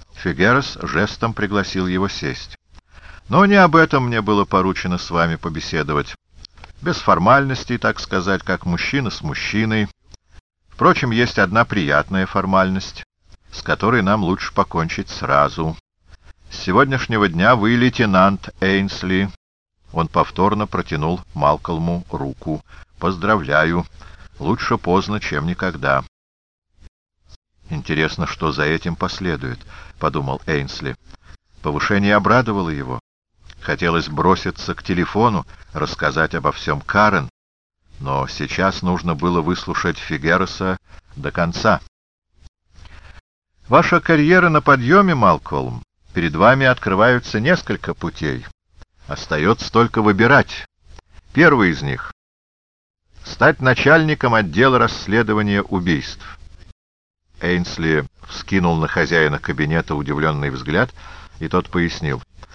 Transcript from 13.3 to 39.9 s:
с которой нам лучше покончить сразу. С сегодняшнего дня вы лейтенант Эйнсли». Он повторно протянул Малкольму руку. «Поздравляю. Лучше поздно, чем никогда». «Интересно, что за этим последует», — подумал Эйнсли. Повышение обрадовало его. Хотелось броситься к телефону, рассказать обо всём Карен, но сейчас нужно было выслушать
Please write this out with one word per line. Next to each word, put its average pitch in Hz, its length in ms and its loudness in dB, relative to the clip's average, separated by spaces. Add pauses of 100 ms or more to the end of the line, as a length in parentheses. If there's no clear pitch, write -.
с - 100 -14
которой 107 400 0
нам 101 220 0
лучше 90 300 -2
покончить 85 560 -2
сразу. 73 680 0 (720)
С - 60 -14
сегодняшнего 123 720 2
дня 92 260 4
вы 113 220 2
лейтенант 98 720 2 (100)
Эйнсли». 95 680 0 (640)
Он 82 160 -2
повторно 101 580 0
протянул 87 540 -4 (120)
Малкольму 80 800 -2
руку. 69 500 -8 (380)
«Поздравляю. 85 840 0 (520)
Лучше 110 400 -2
поздно, 95 440 -2
чем 76 260 -4
никогда». 69 560 -2 (1700)
«Интересно, 78 560 -4
что 78 260 -4
за 71 120 -4
этим 80 320 -2
последует», — 78 640 -6 (400)
подумал 69 480 -4
Эйнсли. 69 480 -6 (640)
Повышение 101 540 0
обрадовало 104 540 2
его. 65 300 -8 (600)
Хотелось 82 480 -2
броситься 85 640 -2
к - 80 -12
телефону, 98 640 0 (280)
рассказать 76 600 -2
обо 76 180 -2
всём 73 300 -6
Карен, 98 480 0 (720)
но 67 280 -4
сейчас 92 540 -2
нужно 87 320 -2
было 85 280 0
выслушать 85 580 -4